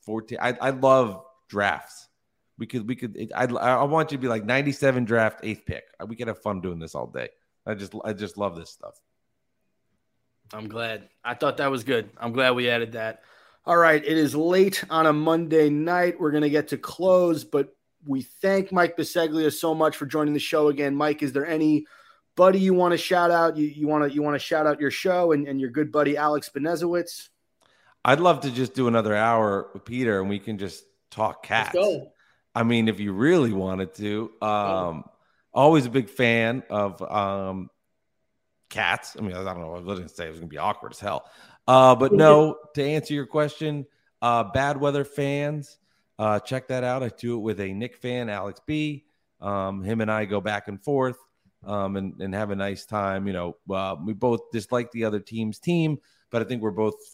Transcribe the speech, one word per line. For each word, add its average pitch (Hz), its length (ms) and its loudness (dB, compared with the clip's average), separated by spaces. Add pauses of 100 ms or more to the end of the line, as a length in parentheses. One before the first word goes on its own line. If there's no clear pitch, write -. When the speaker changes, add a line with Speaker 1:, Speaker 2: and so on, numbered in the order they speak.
Speaker 1:
fourteen. 110 380 -10
I, 123 200 -2
I 135 100 0
love 131 520 4 (260)
drafts. 101 600 0 (500)
We 117 80 -10
could, 113 220 -6
we 123 80 -4
could, 117 200 -10
it, 107 180 -10
I, 123 100 0
I 123 400 0
want 156 260 0
you 143 60 -6
to 127 40 -6
be, 127 80 -2
like, 110 160 -2
ninety-seven 131 600 0
draft, 113 380 2
eighth 107 240 -8
pick. - 180 -10 (220)
We 110 100 -14
could 117 120 -8
have 107 140 -8
fun 98 180 -4
doing 87 180 -6
this 82 160 -14
all 62 120 -8
day. 62 220 -10 (380)
I 110 80 -6
just, 98 200 -14 (100)
I 110 80 -6
just 98 260 -10
love 98 180 -4
this 82 140 -18
stuff. - 240 -20 (1600)
Speaker 2:
I'm 107 160 -12
glad. 113 400 -8 (160)
I 120 100 -6
thought 135 240 -2
that 139 120 0
was 123 140 -4
good. 113 320 -2
I'm 117 160 -8
glad 127 200 2
we 123 180 0
added 117 220 -2
that. 110 300 -8 (420)
All 170 120 2
right. 160 260 6
It 151 140 0
is 151 180 2
late 180 560 2
on 160 160 4
a 156 60 6
Monday 156 560 4
night. 175 520 0
We're 151 100 0
gonna 151 180 2
get 151 200 0
to 139 100 -4
close, 175 680 2
but 139 320 -2 (300)
we 135 160 -2
thank 196 480 -2
Mike 175 260 2
Biseglia 156 560 0
so 160 220 -2
much 156 220 0
for 147 100 -8
joining 147 280 -2
the 143 60 -2
show 151 280 2
again. 143 260 0
Mike, 151 280 0
is 135 100 -4
there 143 140 -2
anybody 160 1120 0
you 190 140 4
wanna 175 220 4
shout 175 360 2
out? 165 240 4
You, 151 100 0
you 147 220 -4
wanna, 151 180 2
you 143 160 -2
wanna 147 160 0
shout 156 280 0
out 147 140 0
your 139 120 0
show 180 400 2
and, 143 160 0
and 135 120 -4
your 131 100 -4
good 147 200 -2
buddy 143 260 2
Alex 151 380 0
Benezowitz? 170 760 -4 (760)
Speaker 1:
I'd 139 160 6
love 170 220 4
to 135 100 -4
just 123 220 -4
do 131 120 2
another 110 300 2
hour 110 580 2
with 98 100 -18
Peter 117 360 -2
and 95 100 -2
we 101 80 -4
can 107 200 -8
just 95 260 -10 (260)
talk - 400 -6
Speaker 3:
Let's 110 200 0
Speaker 1:
cats. - 40 -6
Speaker 3:
go. 175 380 -2 (420)
Speaker 1:
I 117 80 0
mean, 117 240 2
if 101 140 0
you 101 120 -4
really 131 400 2
wanted 95 440 -4
to, 104 340 -6 (100)
Speaker 3:
Go. 107 60 -4
Speaker 1:
um, 95 580 -2 (480)
always 139 340 6
a 120 40 -6
big 120 180 -2
fan 117 600 0
of, 98 320 -4
um, 95 640 -4 (1000)
cats. - 480 -4
I 85 60 -10
mean, 92 140 -6
I 95 80 -8
don't 92 160 -8
know. 82 140 -12
I 90 60 -12
was 87 40 -16
gonna 90 240 -10
say 85 180 -12
it 80 40 -10
was 80 80 -16
gonna 82 100 -14
be 73 100 -16
awkward 98 340 -6
as - 80 -20
hell. 98 300 -8 (380)
Uh, 131 260 10
but 131 180 2
Speaker 3:
<laughs> - 20 4
Speaker 1:
no, 156 420 8 (180)
to 147 80 -2
answer 147 320 -2
your 139 120 -4
question, 147 600 -4 (360)
uh, 117 220 2
Bad 135 360 -2
Weather 143 240 0
Fans, 143 760 -6 (400)
uh, 107 220 0
check - 280 -8
that 127 140 -4
out. 127 200 -2
I 117 80 -6
do 120 260 -8
it 110 40 -6
with 104 200 -4
a 95 120 -6
Knick 113 240 -10
fan, 123 340 -6
Alex 101 360 -10
B. 151 380 -6 (360)
Um, 98 440 -6
him 113 160 -2
and 110 100 -2
I 107 140 -2
go 101 160 -4
back 101 280 -6
and 101 140 -12
forth, 131 360 -2 (460)
um, 98 320 -4
and, 98 240 -8
and 95 140 -8
have 104 160 -4
a 98 60 -6
nice 98 300 -8
time. 98 400 -4
You 98 80 -4
know, 87 220 -8 (140)
uh, 95 320 -4
we 107 120 -6
both 117 360 -2
dislike 117 420 -4
the 113 120 -4
other 107 160 -2
team's 110 380 -8
team, 160 400 0 (320)
but 117 100 -2
I 113 60 -2
think 120 160 -6
we're 110 80 -2
both 107 240 -2 (200)